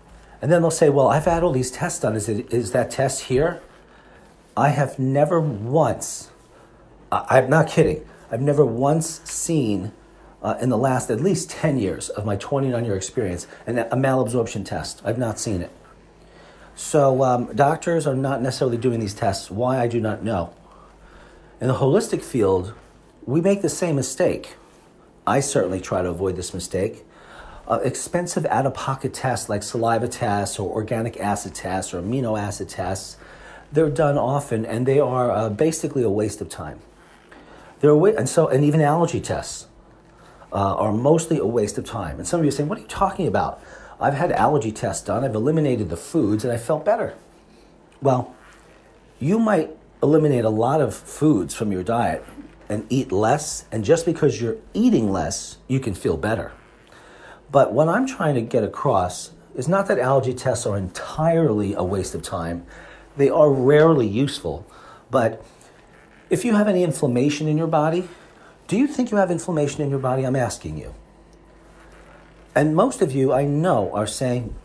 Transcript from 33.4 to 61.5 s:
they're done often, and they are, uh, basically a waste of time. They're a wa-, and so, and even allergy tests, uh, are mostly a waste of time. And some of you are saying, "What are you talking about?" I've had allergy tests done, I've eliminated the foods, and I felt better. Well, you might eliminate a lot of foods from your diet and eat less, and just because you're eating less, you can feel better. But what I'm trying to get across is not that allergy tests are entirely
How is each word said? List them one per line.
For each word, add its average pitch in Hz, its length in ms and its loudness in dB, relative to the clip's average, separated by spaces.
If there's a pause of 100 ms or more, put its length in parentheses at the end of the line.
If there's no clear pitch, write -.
they're 151 180 2
done 143 280 2
often, 117 480 -2
and 113 200 -2
they 135 140 4
are, 123 320 2
uh, 110 180 0
basically 143 540 0
a 110 60 2
waste 107 320 -2
of 82 80 -12
time. 73 300 -14 (1000)
They're 147 120 6
a 151 60 8
wa-, 196 200 4
and 127 100 0
so, 156 200 2
and 139 180 4
even 151 160 4
allergy 151 400 2
tests, - 460 -8 (840)
uh, 98 240 0
are - 160 0
mostly 156 460 2
a - 80 0
waste 110 320 0
of - 80 -6
time. 87 320 -8
And - 100 -10
some 175 120 -2
of 165 40 2
you 147 60 4
are - 20 0
saying, 147 160 -2
"What 196 120 -4
are - 20 -20
you - 60 -20
talking 190 400 -2
about?" 98 340 -2 (400)
I've 139 140 2
had 175 160 0
allergy 113 400 2
tests 101 340 -6
done, 110 180 -2
I've 117 120 -2
eliminated 127 540 0
the 82 80 -6
foods, 107 460 0
and 123 80 -2
I 117 60 -2
felt 151 260 -2
better. 208 300 0 (880)
Well, 127 340 0 (840)
you 180 180 2
might 208 400 0 (240)
eliminate 143 420 4
a 110 60 2
lot 120 320 2
of 107 140 -2
foods 113 580 0
from 107 180 -4
your 92 120 -2
diet 113 420 -2 (420)
and 104 220 -6
eat 127 220 -2
less, 110 600 0
and 110 140 -4
just 165 200 4
because 143 360 0
you're 113 160 -4 (160)
eating 185 380 4
less, - 460 -6 (100)
you 131 120 0
can 110 140 -4
feel 85 240 -2
better. 104 340 -4 (1000)
But 135 220 6
what 147 140 4
I'm 240 200 0
trying 156 280 -2
to 117 60 0
get 113 220 0
across 95 680 -2 (240)
is 127 120 -6
not 196 200 2
that 196 120 2
allergy 131 340 2
tests 127 320 -2
are 101 120 -2
entirely 110 960 0